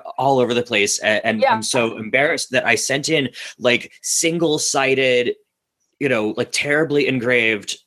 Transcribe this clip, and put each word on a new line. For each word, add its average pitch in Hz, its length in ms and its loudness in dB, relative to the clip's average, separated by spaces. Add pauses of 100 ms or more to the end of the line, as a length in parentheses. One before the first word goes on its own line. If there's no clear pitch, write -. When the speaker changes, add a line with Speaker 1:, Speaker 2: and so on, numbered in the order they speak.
(160)
Speaker 1:
all 131 220 2
over 120 160 2
the 120 80 2
place, 104 400 0
a-, 107 240 2
and 113 140 0
Speaker 2:
Yeah. 247 120 4
Speaker 1:
I'm 113 120 0
so 117 320 0
embarrassed 131 560 -2
that 123 120 0
I 117 120 2
sent 135 320 -4
in, 147 220 0 (280)
like, 120 320 0 (120)
single-sided, 135 1300 0 (640)
you 139 100 -2
know, 110 280 0
like, 120 160 -4
terribly 147 560 0
engraved 117 680 0 (100)